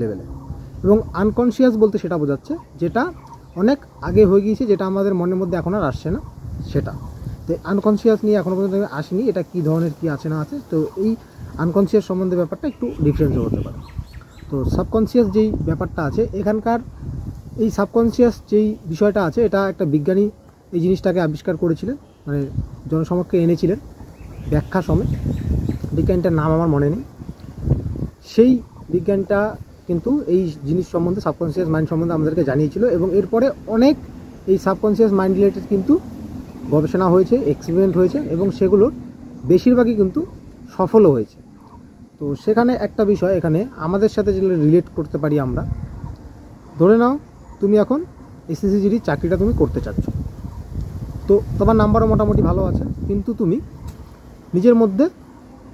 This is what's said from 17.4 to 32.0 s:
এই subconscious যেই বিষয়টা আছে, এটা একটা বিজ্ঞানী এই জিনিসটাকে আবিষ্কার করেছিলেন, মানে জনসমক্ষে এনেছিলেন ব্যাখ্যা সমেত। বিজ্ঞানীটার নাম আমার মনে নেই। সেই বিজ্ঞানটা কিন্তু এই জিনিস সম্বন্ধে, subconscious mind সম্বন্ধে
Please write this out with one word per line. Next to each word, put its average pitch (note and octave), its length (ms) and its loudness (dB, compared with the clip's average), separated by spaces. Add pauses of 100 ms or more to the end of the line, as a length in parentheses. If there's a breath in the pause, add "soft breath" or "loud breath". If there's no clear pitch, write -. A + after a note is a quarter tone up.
এই A3+ 140 2
subconscious A#3 580 2 (160)
যেই G#3+ 160 4 (240)
বিষয়টা G3+ 360 2
আছে, D#3 200 -2
এটা G3 120 0 (120)
একটা F3 220 -2
বিজ্ঞানী F#3 320 2 (500)
এই E3+ 100 0
জিনিসটাকে F#3 420 2
আবিষ্কার D#3 360 -4
করেছিলেন, F3+ 320 -2 (300)
মানে C#3+ 140 -4 (520)
জনসমক্ষে F3 540 0
এনেছিলেন E3+ 340 2 (720)
ব্যাখ্যা D3+ 360 0
সমেত। F3 220 0 (880)
বিজ্ঞানীটার F3 420 2
নাম D#3 180 0
আমার E3 180 2
মনে C#3+ 180 2
নেই। B3 100 -6 (1300)
সেই B3 180 6 (420)
বিজ্ঞানটা G3 460 0 (480)
কিন্তু F3 240 -2 (220)
এই F#3 80 2 (260)
জিনিস E3+ 260 -2
সম্বন্ধে, F3 320 -2
subconscious E3 480 -2
mind D#3 180 0
সম্বন্ধে E3+ 260 -2